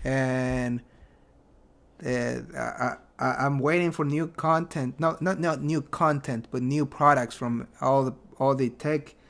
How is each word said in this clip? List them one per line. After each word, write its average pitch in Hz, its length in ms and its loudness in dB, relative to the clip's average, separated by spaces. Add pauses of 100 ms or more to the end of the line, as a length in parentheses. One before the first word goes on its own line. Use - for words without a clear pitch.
And, 127 800 0 (1200)
uh, 123 40 -2
I, 123 500 -4
I, 123 380 -4 (200)
I, 131 280 0
I'm 139 140 2
waiting 170 320 2
for 160 120 -2
new 151 240 0
content, 160 720 -2
not, 160 220 0
not, 180 180 0
not 156 220 0
new 151 200 0
content, 143 720 -2
but 127 100 -2
new 139 240 2
products 139 500 4
from 120 340 -4 (100)
all 135 240 4
the, 123 100 -2 (240)
all 135 160 4
the 131 160 0
tech 147 460 -4 (140)